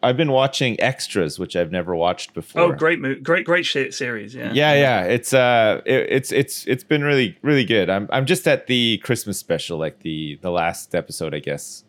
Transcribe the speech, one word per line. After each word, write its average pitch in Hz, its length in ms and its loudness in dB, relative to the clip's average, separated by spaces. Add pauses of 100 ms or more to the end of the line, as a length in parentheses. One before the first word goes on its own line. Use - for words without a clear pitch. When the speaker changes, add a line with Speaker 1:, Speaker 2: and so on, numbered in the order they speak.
Speaker 1:
I've 127 140 4
been 147 160 2
watching 131 480 2
Extras, 95 580 -2
which 90 160 -6
I've 85 160 0
never 90 240 -4
watched 87 380 -2
before. - 300 -4
Speaker 2:
Oh, 170 100 4
great 156 260 0
mo-, 135 160 -4
great, 165 300 -2
great 170 200 0
shit 131 280 -4
series, 117 420 -8
yeah. 117 160 -8
Speaker 1:
Yeah, 127 220 4
yeah. 127 300 4
It's, 120 300 0
uh, 120 520 6
it, 127 240 2
it's, 135 240 0
it's, - 340 -2
it's 127 160 -2
been 147 220 0
really, 131 360 2
really 139 220 2
good. 95 260 2
I'm, 98 220 -2
I'm 131 140 0
just 175 240 0
at 131 180 0
the 120 300 2
Christmas 107 400 -4
special, 82 400 -6
like, 78 220 -6
the, 78 420 -8
the 90 100 -4
last 85 420 -4
episode, 80 400 -4
I 76 60 -6
guess, - 500 -10